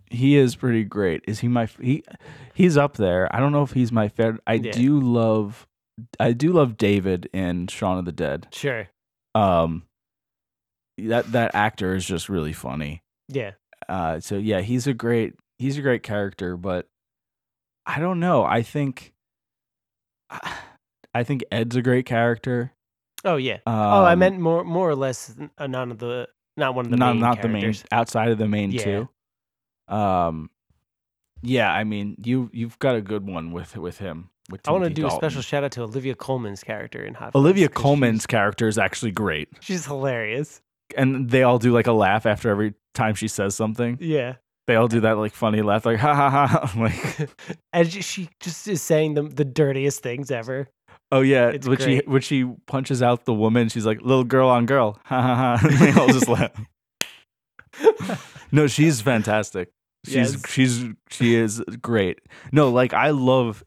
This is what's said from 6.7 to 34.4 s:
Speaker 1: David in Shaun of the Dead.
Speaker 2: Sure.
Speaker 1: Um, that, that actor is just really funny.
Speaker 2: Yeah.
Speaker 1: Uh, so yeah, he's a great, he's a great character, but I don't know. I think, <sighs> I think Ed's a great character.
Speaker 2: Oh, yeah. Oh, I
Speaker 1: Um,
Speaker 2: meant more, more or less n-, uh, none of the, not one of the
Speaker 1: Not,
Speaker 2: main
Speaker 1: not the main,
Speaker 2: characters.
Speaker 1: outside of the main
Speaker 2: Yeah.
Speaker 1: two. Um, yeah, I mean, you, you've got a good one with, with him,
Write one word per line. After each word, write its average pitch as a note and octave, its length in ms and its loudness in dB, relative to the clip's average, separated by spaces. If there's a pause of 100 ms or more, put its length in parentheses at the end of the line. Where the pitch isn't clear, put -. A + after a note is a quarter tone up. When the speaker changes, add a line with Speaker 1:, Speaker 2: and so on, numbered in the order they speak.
Speaker 1:
David F#2+ 560 0
in F2+ 360 -2
Shaun F#2 300 -2
of F2+ 60 -6
the E2+ 80 -6
Dead. D2 400 -6
Speaker 2:
Sure. A#2 380 -8 (440)
Speaker 1:
Um, F2 500 2 (1120)
that, A2+ 340 -2
that A#2 220 0
actor G2+ 400 0
is F#2 100 -2
just F2 240 -6
really D#2+ 240 -2
funny. D2 500 -10 (280)
Speaker 2:
Yeah. A2 220 -8 (360)
Speaker 1:
Uh, D#2+ 320 -4
so G2+ 160 -6
yeah, G#2 240 -2
he's A#2+ 260 -4
a C#3 60 0
great, A2+ 400 -2 (260)
he's C#3 200 -4
a C#3+ 40 -8
great B2+ 200 0
character, G2 560 -6
but F2+ 300 -6 (1000)
I - 120 -4
don't F3 220 -2
know. E3 240 2
I F#2+ 160 0
think, C#3 560 -6
<sighs> - 1120 -20 (840)
I A#2 100 -2
think C3+ 260 -4
Ed's A#2 260 -4
a B2 60 0
great B2+ 240 2
character. A#2+ 640 -2 (520)
Speaker 2:
Oh, F3 120 0
yeah. B2+ 300 -4
Oh, A#2 40 -2 (340)
I F3 80 8
Speaker 1:
Um, F3 60 4
Speaker 2:
meant F#3 220 2
more, E3 240 0
more E3+ 260 -2
or D3 40 0
less C3 440 -6
n-, D3 180 -14
uh, C#3+ 100 -10
none B2+ 240 -6
of A2 80 -14
the, A#2+ 300 -10 (300)
not C3+ 160 0
one B2 120 -2
of A#2 40 -6
the A#2+ 60 2
Speaker 1:
Not, B2 180 4
Speaker 2:
main A#2 60 0
Speaker 1:
not A#2 220 2
the A#2 60 -2
main, G#2+ 140 -2
Speaker 2:
characters. A2 300 -4
Speaker 1:
outside A#2 380 0
of A2 80 0
the G#2+ 100 -2
main G#2 240 -2
Speaker 2:
Yeah. A#2 120 -4
Speaker 1:
two. G#2 240 -4 (840)
Um, F2 540 0 (920)
yeah, A#2+ 300 2
I G#2+ 120 0
mean, G#2 400 -6
you, B2 280 -2
you've A2+ 260 -10
got C3+ 180 0
a G#2+ 60 -4
good G2+ 240 -8
one E2+ 260 -8
with, F2 240 -12
with F2 220 -12
him, F2 320 -12 (180)